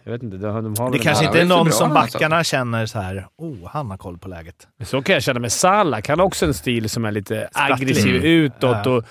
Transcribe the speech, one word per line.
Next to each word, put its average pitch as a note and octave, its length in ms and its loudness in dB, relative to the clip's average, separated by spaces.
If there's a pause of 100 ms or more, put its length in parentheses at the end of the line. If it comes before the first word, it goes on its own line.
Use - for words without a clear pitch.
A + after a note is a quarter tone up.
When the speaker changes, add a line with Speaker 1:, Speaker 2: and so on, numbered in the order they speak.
Speaker 1:
jag A2 80 -10
vet A#2+ 100 -8
inte. G2 140 -10
De, F#2+ 60 -12 (320)
de - 80 -
har B2+ 80 -2
Speaker 2:
det - 80 -
Speaker 1:
väl - 20 -6
Speaker 2:
kanske D#3 240 2
Speaker 3:
Ja, - 40 2
Speaker 2:
inte - 100 2
är E3+ 60 4
Speaker 3:
det - 20 2
är - 20 2
för F3+ 80 4
Speaker 2:
någon E3 100 4
Speaker 3:
bra, D#3 100 2
Speaker 2:
som F3+ 200 2
Speaker 3:
alltså. C#3 220 0
Speaker 2:
backarna D#3+ 260 0
känner A#2 420 -2
så A2+ 140 -8
här: F#2+ 260 -8 (120)
"Oh, B2+ 320 -12
han C#3+ 200 -8
har G2 80 -12
koll F2 200 -14
på G2 100 -16
läget." E2+ 260 -16 (240)
Speaker 1:
Men - 80 -12
så C3+ 160 -2
kan G3 100 2
jag D3 100 2
känna B2 180 0
med A#2 120 -4
Salah. F3+ 560 4
Han D3+ 100 2
har F#3+ 80 4
också F3+ 200 0
en C#3+ 80 2
stil A#2 360 -2
som A#2 140 -2
är G#2+ 80 -2
lite G#2+ 380 -4
Speaker 2:
Sprattlig. C#3 240 0 (140)
Speaker 1:
aggressiv C3+ 360 2
utåt D3 600 4
Speaker 2:
Ja. B2+ 60 2
Speaker 1:
och A#2+ 200 2